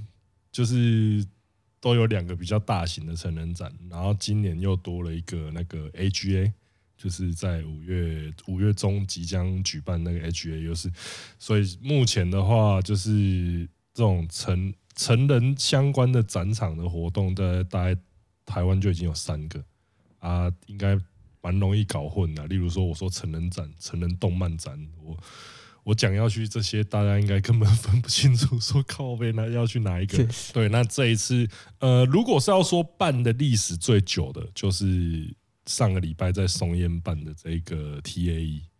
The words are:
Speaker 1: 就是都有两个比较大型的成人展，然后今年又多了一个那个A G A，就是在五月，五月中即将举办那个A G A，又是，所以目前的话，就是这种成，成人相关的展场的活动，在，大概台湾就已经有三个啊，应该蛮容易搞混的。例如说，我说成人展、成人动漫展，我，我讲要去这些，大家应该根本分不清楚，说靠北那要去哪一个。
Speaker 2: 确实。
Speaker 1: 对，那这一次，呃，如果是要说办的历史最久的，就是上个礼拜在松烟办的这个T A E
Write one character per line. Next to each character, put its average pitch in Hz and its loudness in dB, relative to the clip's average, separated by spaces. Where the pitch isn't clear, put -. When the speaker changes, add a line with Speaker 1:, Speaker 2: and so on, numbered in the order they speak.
Speaker 1:
就 123 0
是 110 2
都 120 2
有 113 4
两 101 -2
个 87 -6
比 90 -8
较 107 0
大 101 0
型 78 -8
的 82 -8
成 85 -4
人 82 -6
展， 85 -10
然 85 -10
后 101 0
今 104 -2
年 87 -2
又 95 0
多 87 -6
了 85 -4
一 85 -4
个 80 -6
那 82 -6
个 78 -8
A 95 -2
G 95 0
A， 101 2
就 92 -8
是 87 -4
在 82 -4
五 78 -10
月， 82 -4
五 92 -4
月 104 4
中 98 0
即 85 -8
将 92 -2
举 78 -4
办 87 -2
那 87 -2
个 85 -2
A 82 -4
G 82 -6
A， 78 -6
又 82 -4
是， 82 -6
所 107 0
以 95 0
目 135 2
前 90 2
的 98 2
话， 104 4
就 101 0
是 92 2
这 117 0
种 90 2
成， 95 -2
成 120 2
人 131 4
相 139 2
关 127 2
的 123 4
展 101 -2
场 82 -2
的 87 -4
活 85 -4
动， 95 0
在， 90 0
大 90 -2
概 90 0
台 87 -4
湾 95 4
就 98 2
已 - 0
经 82 -2
有 78 0
三 76 -6
个 - -10
啊， 87 0
应 101 -14
该 98 2
蛮 90 -2
容 98 2
易 101 2
搞 76 -4
混 80 0
的。 76 -8
例 95 -2
如 87 0
说， 92 0
我 85 0
说 90 -6
成 87 -6
人 82 -4
展、 82 -6
成 - -8
人 87 0
动 90 0
漫 87 -2
展， 71 -10
我， 80 -12
我 107 0
讲 104 2
要 110 2
去 107 -2
这 110 -4
些， 107 -2
大 104 0
家 101 4
应 104 2
该 98 2
根 113 2
本 104 6
分 117 2
不 - -6
清 131 4
楚， 123 2
说 135 0
靠 127 -8
北 117 -2
那 110 -2
要 117 0
去 113 0
哪 90 0
一 95 0
个。 - 0
Speaker 2:
确 117 4
实。 - -8
Speaker 1:
对， 110 2
那 117 4
这 123 0
一 113 4
次， 120 2
呃， 127 6
如 175 4
果 202 4
是 202 2
要 190 6
说 170 2
办 151 0
的 117 4
历 131 2
史 98 0
最 104 4
久 76 -2
的， - -8
就 - -4
是 87 0
上 101 0
个 92 0
礼 80 -4
拜 90 -2
在 95 2
松 87 -2
烟 85 0
办 82 -4
的 78 -12
这 82 -6
个 76 -8
T 87 -4
A 82 -2
E 76 -6